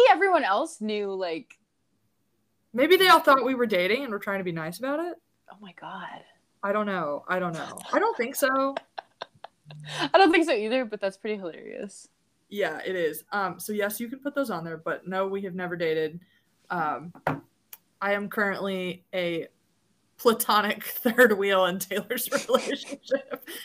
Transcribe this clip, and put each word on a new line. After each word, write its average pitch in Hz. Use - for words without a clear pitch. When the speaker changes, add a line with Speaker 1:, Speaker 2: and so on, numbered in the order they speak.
Speaker 1:
everyone 359
else 220
knew, 208
like, 175
Speaker 2:
Maybe 311
they 370
all 339
thought 269
we 262
were 240
dating 208
and 240
were 202
trying 196
to 190
be 175
nice 165
about 269
it. 339
Speaker 1:
Oh -
my 196
God. 165
Speaker 2:
I 196
don't 208
know. 165
I 180
don't 175
know. 156
I 262
don't 440
think 247
so. 277
Speaker 1:
<laughs> 269
I 311
don't 381
think 339
so 330
either, 233
but 214
that's 196
pretty 214
hilarious. 180
Speaker 2:
Yeah, 180
it 185
is. 160
Um, 185
so -
yes, 208
you 233
can 262
put 285
those 277
on 170
there, 165
but 160
no, 190
we 196
have 185
never 180
dated. 160
Um, 156
I 202
am 202
currently 185
a 170
platonic 220
<laughs> -
third 240
wheel 196
in 180
Taylor's 196
<laughs> -
relationship -